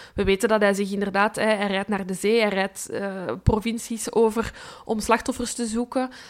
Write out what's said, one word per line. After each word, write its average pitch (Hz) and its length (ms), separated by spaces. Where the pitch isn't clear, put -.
We 202 100
weten 196 240
dat 220 120
hij 202 140
zich 196 160
inderdaad, 202 460
hè, - 80
hij 208 220
rijdt 196 220
naar 196 180
de 185 80
zee, 220 260
hij 214 80
rijdt, 196 400
eh, 190 360
provincies 226 720
over 220 400
om 220 160
slachtoffers 226 540
te 240 120
zoeken. 247 440